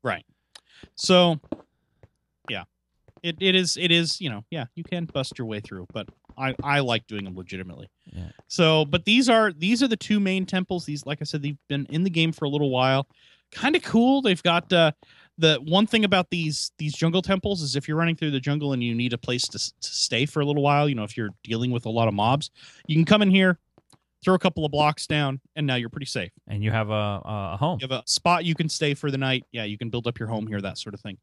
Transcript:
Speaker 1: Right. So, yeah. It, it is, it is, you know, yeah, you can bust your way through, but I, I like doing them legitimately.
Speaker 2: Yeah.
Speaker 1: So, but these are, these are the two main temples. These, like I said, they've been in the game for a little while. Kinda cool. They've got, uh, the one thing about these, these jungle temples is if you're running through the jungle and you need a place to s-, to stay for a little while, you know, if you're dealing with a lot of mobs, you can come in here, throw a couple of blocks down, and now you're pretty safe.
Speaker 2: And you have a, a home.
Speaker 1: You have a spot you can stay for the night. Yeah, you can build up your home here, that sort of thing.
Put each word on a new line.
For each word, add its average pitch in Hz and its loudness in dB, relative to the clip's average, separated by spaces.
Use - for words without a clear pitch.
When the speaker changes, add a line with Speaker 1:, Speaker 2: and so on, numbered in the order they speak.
Speaker 1:
Right. 95 -4
So, 175 4
yeah. 95 -8
It, 170 -6
it 185 4
is, 185 2
it 175 0
is, 170 2
you 175 -4
know, 110 -6
yeah, 147 -6
you 170 -10
can 175 -6
bust - -6
your 123 -6
way 107 -6
through, 95 -14
but 104 -8
I, 135 -4
I 143 0
like 117 -2
doing 104 -10
them 95 -12
legitimately. 92 -12
Speaker 2:
Yeah. 87 -12
Speaker 1:
So, 160 4
but 165 -2
these 233 4
are, 220 6
these 190 0
are 277 2
the 226 0
two 208 0
main 190 0
temples. 185 -4
These, 147 -8
like 143 -6
I - -6
said, 151 -6
they've 147 -6
been 143 -4
in 160 0
the 190 0
game 160 2
for - -6
a 139 -2
little 147 0
while. 131 2
Kinda 320 0
cool. 254 4
They've 202 0
got, 170 2
uh, 165 6
the 160 6
one 185 4
thing 220 2
about 185 2
these, 156 -4
these 151 -4
jungle 165 0
temples 190 -2
is 135 -4
if 143 -6
you're 156 -2
running 165 2
through 151 -2
the 139 -2
jungle 143 -2
and 123 -2
you 117 -2
need 120 -2
a 117 -6
place 123 -4
to - -12
s-, - -8
to - -10
stay - -2
for 151 -4
a 143 0
little 143 0
while, 143 4
you 143 0
know, 110 -4
if 104 -10
you're 110 -4
dealing 113 -2
with 117 -2
a 110 -4
lot 113 2
of 104 0
mobs, 117 0
you 151 0
can 160 4
come 208 6
in 196 4
here, 185 4
throw 185 4
a 180 4
couple 165 0
of 147 -2
blocks 151 2
down, 143 0
and 151 -2
now 131 0
you're 117 -4
pretty 135 -10
safe. 98 -6
Speaker 2:
And 104 -6
you 107 0
have 107 0
a, 104 -2
a 98 -6
home. 147 -2
Speaker 1:
You 131 -8
have 127 -6
a - -
spot 175 0
you 165 0
can 160 -4
stay 147 -2
for 143 -4
the 135 -4
night. 131 -2
Yeah, 117 -8
you 104 -8
can 120 -8
build 113 -6
up 117 -6
your 113 -6
home 110 -4
here, 104 -6
that 95 -8
sort 101 -12
of 104 -16
thing. 98 -14